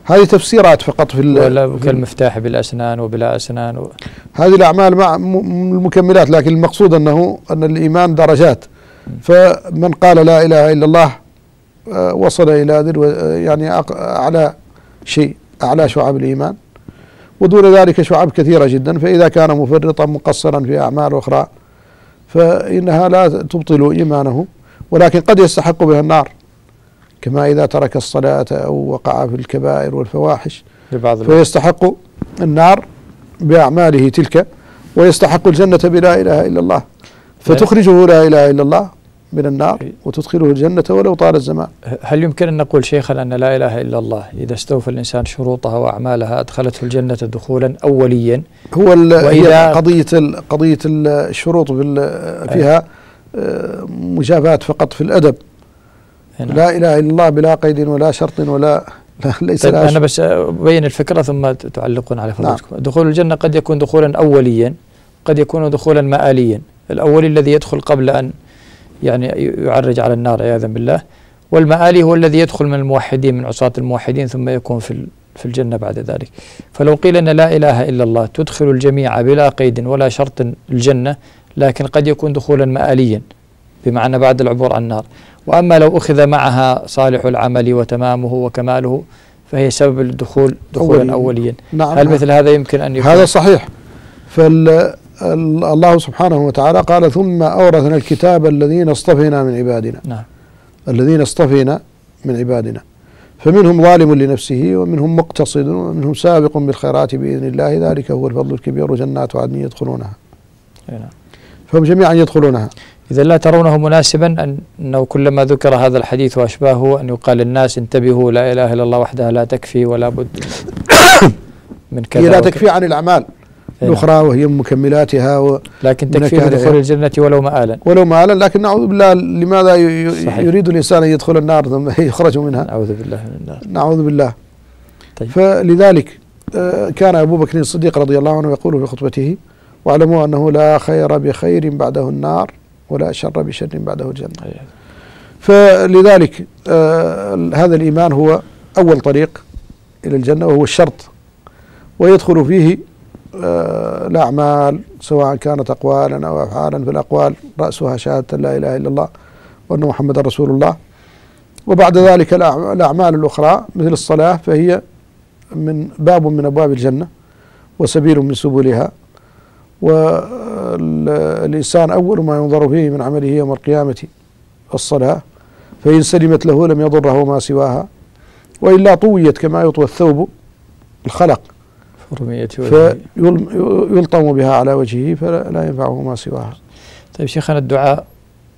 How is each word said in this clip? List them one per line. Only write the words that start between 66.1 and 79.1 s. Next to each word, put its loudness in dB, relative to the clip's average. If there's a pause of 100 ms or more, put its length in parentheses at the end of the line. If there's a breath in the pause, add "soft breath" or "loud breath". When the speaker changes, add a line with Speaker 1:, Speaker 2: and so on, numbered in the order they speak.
Speaker 2:
الأولي 2
الذي 2
يدخل -2
قبل -2
أن -4 (720 soft breath)
يعني -2
ي-، -6
يعرج 0
على 0
النار -2
عياذا -2
بالله، -4 (500 soft breath)
والمآلي 4
هو 2
الذي 2
يدخل -2
من -4
الموحدين، -2
من -8
عصاة -2
الموحدين، -4
ثم -6
يكون -6
في -10
ال-، -10 (300)
في -14
الجنة -6
بعد -8
ذلك. -10 (440 loud breath)
فلو 0
قيل 2
أن 2
لا 2
إله 2
إلا -2
الله -2
تدخل -4
الجميع 0